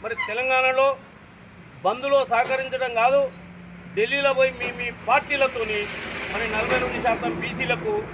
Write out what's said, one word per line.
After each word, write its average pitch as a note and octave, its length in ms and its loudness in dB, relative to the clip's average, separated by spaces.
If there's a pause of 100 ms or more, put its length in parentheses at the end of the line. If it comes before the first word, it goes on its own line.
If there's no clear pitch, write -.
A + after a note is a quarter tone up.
మరి A3 120 -6 (120)
తెలంగాణలో C4 600 2 (960)
బంద్లో C4 340 4 (120)
సహకరించడం C4 600 0 (100)
కాదు, C4+ 200 6 (760)
ఢిల్లీలో C4+ 380 2
పోయి C4 260 4
మీ, B3 80 -4 (120)
మీ B3 80 -6 (180)
పార్టీలతోని C4 760 2 (520)
మరి A3 140 -2 (100)
నలభై A#3 280 0
రెండు B3 220 -4
శాతం - 260 0 (100)
బీసీలకు B3+ 520 -2 (200)